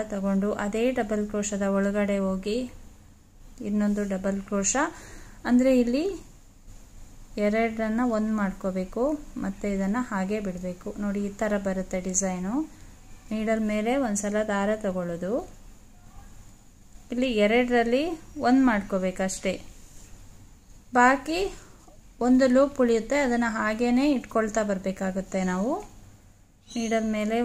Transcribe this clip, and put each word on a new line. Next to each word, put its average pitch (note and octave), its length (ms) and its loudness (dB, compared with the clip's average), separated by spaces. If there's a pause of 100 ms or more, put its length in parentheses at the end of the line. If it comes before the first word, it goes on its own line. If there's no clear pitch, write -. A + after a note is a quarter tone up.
(120)
ತಗೊಂಡು G3 380 0 (160)
ಅದೇ A3 180 0 (160)
ಡಬಲ್ G#3+ 320 -2
ಕ್ರೋಶದ G#3 340 -2 (120)
ಒಳಗಡೆ G3+ 500 0
ಹೋಗಿ G3+ 320 -2 (1120)
ಇನ್ನೊಂದು G#3 340 2 (100)
ಡಬಲ್ G3 260 -2 (100)
ಕ್ರೋಶ, G3+ 260 0 (720)
ಅಂದ್ರೆ B3+ 220 6 (100)
ಇಲ್ಲಿ B3 220 0 (1400)
ಎರಡನ್ನ A3 580 0 (140)
ಒಂದು G#3+ 240 0
ಮಾಡ್ಕೋಬೇಕು, F#3+ 640 -2 (400)
ಮತ್ತೆ G3 300 -6
ಇದನ್ನ G3 260 0 (100)
ಹಾಗೆ G3 340 -2
ಬಿಡಬೇಕು. F3+ 440 -8 (160)
ನೋಡಿ, G3+ 240 -2
ಈ - 20 -6 (100)
ಥರ G#3+ 120 0 (120)
ಬರುತ್ತೆ F#3+ 340 -2 (100)
ಡಿಸೈನು. F#3 440 -2 (800)
ನೀಡಲ್ A3 380 0
ಮೇಲೆ G#3+ 220 0 (120)
ಒಂದ್ಸಲ G#3 460 0
ದಾರ G3+ 340 2
ತಗೊಳ್ಳೋದು, F3+ 480 -4 (1800)
ಇಲ್ಲಿ B3 160 2 (160)
ಎರಡರಲ್ಲಿ A#3+ 580 4 (460)
ಒಂದು C4+ 200 6
ಮಾಡ್ಕೋಬೇಕಷ್ಟೇ. F#3+ 840 -2 (1500)
ಬಾಕಿ C4+ 400 4 (880)
ಒಂದು B3+ 160 8 (100)
ಲೂಪ್ C#4 300 4
ಉಳಿಯುತ್ತೆ, A#3 420 2
ಅದನ್ನ A#3+ 320 2
ಹಾಗೇನೆ A#3+ 480 2 (100)
ಇಟ್ಕೊಳ್ತಾ A3 540 0
ಬರ್ಬೇಕಾಗುತ್ತೆ F#3+ 720 -2 (100)
ನಾವು. G#3 220 0 (1040)
ನೀಡಲ್ A3 400 0
ಮೇಲೆ G#3+ 260 0